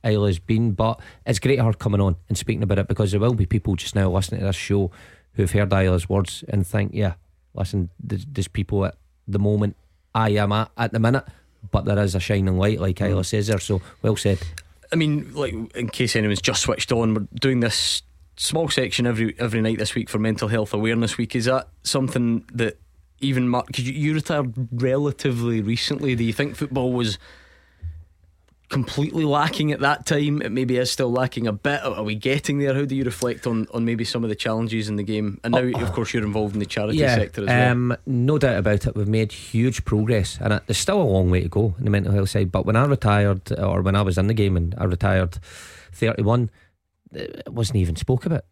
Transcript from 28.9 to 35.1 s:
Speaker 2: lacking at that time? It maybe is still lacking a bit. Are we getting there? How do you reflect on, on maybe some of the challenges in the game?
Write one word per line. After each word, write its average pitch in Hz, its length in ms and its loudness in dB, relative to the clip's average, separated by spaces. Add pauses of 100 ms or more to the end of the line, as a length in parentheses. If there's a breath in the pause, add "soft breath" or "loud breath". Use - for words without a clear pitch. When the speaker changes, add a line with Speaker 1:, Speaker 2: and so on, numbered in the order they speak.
Speaker 2:
lacking 151 480 2
at - 80 -2
that 139 260 0
time? 147 360 0
It 110 100 -6
maybe 127 240 0
is 127 160 0
still 127 200 0
lacking 123 360 0
a 110 60 0
bit. 143 280 -2
Are 110 220 -4
we 107 120 -4
getting 143 420 -2
there? 139 160 0
How 139 100 0
do 135 120 -2
you 135 100 0
reflect 123 420 -4
on, 113 260 0
on 117 120 0
maybe 117 180 0
some 117 200 -4
of 113 60 -2
the 107 60 -2
challenges 110 540 -2
in 104 80 -2
the 104 60 -2
game? 107 420 -4